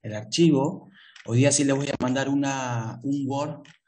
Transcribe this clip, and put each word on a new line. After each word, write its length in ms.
el 140
archivo. 720
Hoy 140
día 120
sí 120
les 120
voy 120
a 140
mandar 280
una, 720
un 240
Word 340